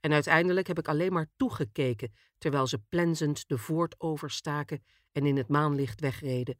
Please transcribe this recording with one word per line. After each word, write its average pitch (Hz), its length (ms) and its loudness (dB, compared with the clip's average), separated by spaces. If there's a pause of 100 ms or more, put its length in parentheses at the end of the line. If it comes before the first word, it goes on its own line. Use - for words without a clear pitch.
En 151 120 0
uiteindelijk 170 540 4
heb 170 120 -2
ik 160 100 -4
alleen 165 240 2
maar 160 240 -2
toegekeken, 127 760 -2 (240)
terwijl 139 280 0
ze 117 120 -4
plenzend 165 680 0
de 131 100 0
voort 165 420 -2
overstaken 147 840 -4 (280)
en 143 140 0
in 139 100 4
het 127 120 0
maanlicht 143 520 0
wegreden. 127 600 -4